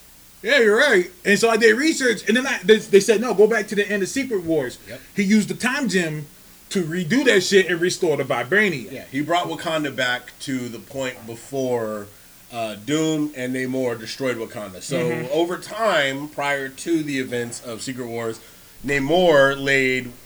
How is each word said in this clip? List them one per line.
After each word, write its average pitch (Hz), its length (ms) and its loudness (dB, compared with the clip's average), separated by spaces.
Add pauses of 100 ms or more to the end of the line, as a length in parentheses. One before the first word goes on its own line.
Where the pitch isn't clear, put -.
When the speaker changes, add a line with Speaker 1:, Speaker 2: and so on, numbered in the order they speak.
(420)
Speaker 1:
"Yeah, 254 180 2
you're 214 180 6
right." 240 320 4 (160)
And 196 120 4
so 226 120 4
I 226 80 2
did 220 200 6
research, 269 500 0
and 220 100 4
then 262 100 0
I, 233 160 -4
they, 214 140 8
they 202 220 6
said, 208 220 2
"No, 240 120 -2
go 202 140 8
back 214 200 0
to 208 80 -6
the 196 140 0
end 202 140 0
of 180 60 -4
Secret 240 340 -4
Wars." 151 340 -2 (100)
Speaker 2:
Yep. 110 140 -14 (140)
Speaker 1:
He 202 80 0
used 202 260 4
the 185 60 -4
time 254 340 -2
gem 160 360 -2 (440)
to 190 140 -2
redo 175 420 -2
that 214 180 4
shit 185 260 4
and 170 120 -2
restore 175 360 0
the 135 60 -2
vibranium. 131 680 0
Speaker 2:
Yeah, 120 200 -12
he 135 100 -4
brought 165 260 -2
Wakanda 156 460 -4
back 123 380 -4 (100)
to 127 280 -6
the 110 100 -14
point 123 480 -10
before, 113 800 -4 (440)
uh, 113 240 -8
Doom 151 600 -2
and 127 180 -6
Namor 127 460 -4
destroyed 117 380 -6
Wakanda. 104 440 -12
So 135 180 -6
Speaker 1:
Mm-hmm. - 340 -4
Speaker 2:
over 170 240 0
time, 151 720 -2
prior 143 400 -4
to 160 340 -2
the 143 160 -4
events 120 460 -6
of 113 160 -10
Secret 127 260 -8
Wars, 117 320 -6 (460)
Namor 139 760 4
laid, 131 500 0 (140)